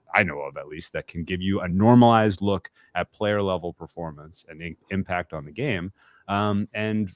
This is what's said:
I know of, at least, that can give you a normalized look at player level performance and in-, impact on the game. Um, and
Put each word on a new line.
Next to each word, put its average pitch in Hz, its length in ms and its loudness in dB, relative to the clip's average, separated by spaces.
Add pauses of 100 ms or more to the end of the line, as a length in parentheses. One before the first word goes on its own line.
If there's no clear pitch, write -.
(140)
I 104 80 4
know 76 160 -2
of, 71 180 -10
at 71 120 -12
least, 78 240 -14
that 78 160 -8
can 82 160 -8
give 90 180 -6
you 92 200 0
a 90 60 -6
normalized 110 720 6
look 98 300 -2 (240)
at 87 160 -4
player 104 320 -2
level 87 300 -4
performance 80 760 -14
and 80 140 -16
in-, 82 140 -12 (140)
impact 92 420 -4
on 76 120 -10
the 71 60 -16
game. 98 420 -6 (360)
Um, 104 440 0
and 107 440 -4